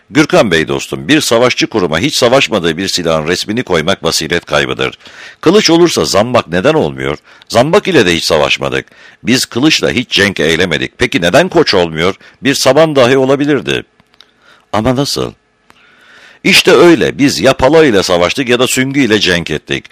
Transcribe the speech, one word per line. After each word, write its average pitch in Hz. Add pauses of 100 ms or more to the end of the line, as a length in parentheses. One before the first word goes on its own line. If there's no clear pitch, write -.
(100)
Gürkan 143
Bey 80
dostum, 69
bir 147
savaşçı 120
kuruma 87
hiç 135
savaşmadığı 113
bir 95
silahın 80
resmini 104
koymak 87
basiret 80
kaybıdır. 65 (420)
Kılıç 190
olursa 165
zambak 104
neden 92
olmuyor? 71 (300)
Zambak 160
ile 143
de 87
hiç 80
savaşmadık. 69 (360)
Biz 113
kılıçla 120
hiç 123
cenk 98
eylemedik. 78
Peki 120
neden 127
koç 165
olmuyor? 85 (280)
Bir 131
saban 143
dahi 131
olabilirdi. 131 (880)
Ama 117
nasıl? 69 (1120)
İşte 185
öyle. 127
Biz 131
ya 123
pala 156
ile 104
savaştık 87
ya 120
da 123
süngü 135
ile 110
cenk 87
ettik. 71